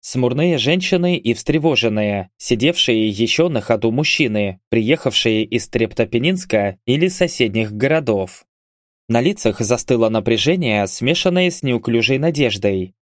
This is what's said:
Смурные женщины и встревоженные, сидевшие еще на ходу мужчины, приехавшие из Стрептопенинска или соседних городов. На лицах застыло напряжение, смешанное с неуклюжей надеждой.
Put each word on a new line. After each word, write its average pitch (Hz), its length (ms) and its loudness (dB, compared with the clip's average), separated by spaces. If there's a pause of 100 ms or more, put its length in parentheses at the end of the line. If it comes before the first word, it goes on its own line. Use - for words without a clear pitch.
Смурные 127 580 0
женщины 175 580 0
и 117 180 0
встревоженные, 110 1000 0
сидевшие 117 720 0
еще 113 400 0
на 135 120 -2
ходу 113 300 0
мужчины, 107 800 0
приехавшие 113 760 2
из 113 200 -4
Стрептопенинска 113 1200 -2
или 151 220 2
соседних 110 640 -2
городов. 117 720 -2 (640)
На 117 120 2
лицах 127 400 0
застыло 113 480 2
напряжение, 113 800 0
смешанное 180 640 0
с - 120 -12
неуклюжей 120 560 0
надеждой. 107 760 0 (100)